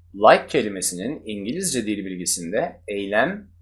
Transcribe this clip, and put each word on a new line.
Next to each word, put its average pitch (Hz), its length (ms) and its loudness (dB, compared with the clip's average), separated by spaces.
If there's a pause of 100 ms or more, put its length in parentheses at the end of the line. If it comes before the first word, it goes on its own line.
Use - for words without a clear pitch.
(140)
Like 117 340 6
kelimesinin 101 800 -2
İngilizce 120 600 -4
dil 101 200 -2
bilgisinde 90 840 -4
eylem 107 640 -2 (100)